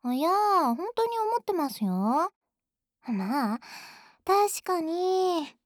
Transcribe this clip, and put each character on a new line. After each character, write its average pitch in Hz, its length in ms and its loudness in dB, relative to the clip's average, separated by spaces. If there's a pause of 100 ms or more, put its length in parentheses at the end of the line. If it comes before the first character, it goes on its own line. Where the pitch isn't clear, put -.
ん？ 247 80 0
い 277 40 0
や、 330 100 2
本 381 460 4 (180)
当 453 100 2
に 466 140 -4
思 440 220 0
っ - 20 -20
て - 80 -4
ま 311 180 0
す - 140 -6
よ。 214 480 0 (760)
ま 220 500 -2
あ、 - 40 -10 (640)
確 403 400 2
か 370 160 0
に 359 880 0